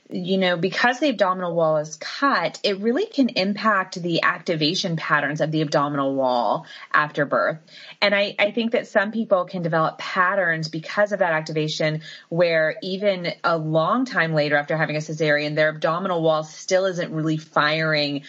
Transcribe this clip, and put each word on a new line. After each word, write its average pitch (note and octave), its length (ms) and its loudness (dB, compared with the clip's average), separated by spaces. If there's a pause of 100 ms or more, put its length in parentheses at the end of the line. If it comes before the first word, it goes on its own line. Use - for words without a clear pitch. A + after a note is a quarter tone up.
you F#3+ 280 -2
know, F3+ 200 2
because A#3+ 420 0
the D#4 80 2
abdominal F#3 480 0
wall D#3 220 2
is D#3 180 -4
cut, G#3 680 -2
it G3 160 0
really B3 260 0
can C4+ 240 2
impact G3 720 0
the E3+ 220 0
activation E3+ 720 0
patterns D3 420 0
of D#3 100 0
the D#3 120 0
abdominal D3 520 0
wall B2+ 520 2 (280)
after D3+ 320 0
birth. B2+ 320 0 (440)
And G#3 120 4
I, G3+ 240 0
I G#3 140 2
think A3+ 220 -2
that - 140 -2
some G#3+ 260 0
people G3+ 320 0
can F3 180 -6
develop D#3+ 340 0
patterns F3+ 720 0
because G3+ 460 -2
of F#3+ 60 -2
that F3 120 4
activation D#3 720 -2 (260)
where E3 560 2
even F#3 460 -2 (160)
a E3+ 120 2
long D#3+ 460 0
time E3+ 300 0
later D3 240 2
after D3 180 -2
having D3+ 220 -2
a - 20 -2
cesarean, D3+ 560 0
their D#3 140 2
abdominal E3+ 520 -2
wall D#3 220 2
still F#3 420 -2
isn't F3 280 -4
really D#3 240 -2
firing D3 920 0